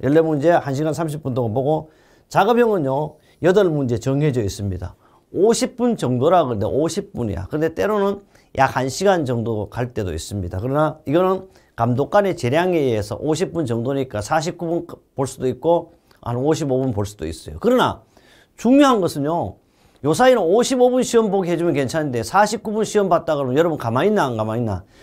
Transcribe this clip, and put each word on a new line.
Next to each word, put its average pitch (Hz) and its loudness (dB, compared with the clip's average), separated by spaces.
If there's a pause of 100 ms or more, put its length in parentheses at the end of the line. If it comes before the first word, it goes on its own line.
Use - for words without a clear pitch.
열네 147 4
문제 156 2
한 143 0
시간 156 -4
삼십 151 -6
분 131 -6
동안 117 -2
보고 156 -2 (380)
작업형은요, 185 0 (260)
여덟 185 4
문제 131 0
정해져 135 0
있습니다. 92 -6 (360)
오십 226 2
분 233 0
정도라 147 2
그러는데 107 -2
오십 165 -2
분이야. 98 -6
근데 156 -2
때로는 196 -2 (380)
약 135 2
한 131 -2
시간 185 2
정도 113 -4
갈 123 -6
때도 92 -4
있습니다. 90 -6
그러나 147 -2
이거는 185 0 (280)
감독관의 139 2
재량에 165 0
의해서 113 0
오십 151 -2
분 165 -2
정도니까 123 -4
사십구 160 -4
분 170 -4 (280)
볼 135 -2
수도 131 -6
있고 160 0 (280)
한 120 -6
오십오 139 0
분 131 -2
볼 101 -2
수도 - -10
있어요. 82 -12
그러나 214 2 (540)
중요한 262 4
것은요, 147 -2 (500)
요 151 2
사이는 247 4
오십오 240 4
분 247 2
시험 226 2
보게 180 0
해주면 170 0
괜찮은데 135 -2
사십구 208 0
분 214 -2
시험 202 0
봤다 160 0
그러면 131 -2
여러분 160 2
가만히 127 0
있나 202 2
안 120 -4
가만히 110 -2
있나? 98 -4 (180)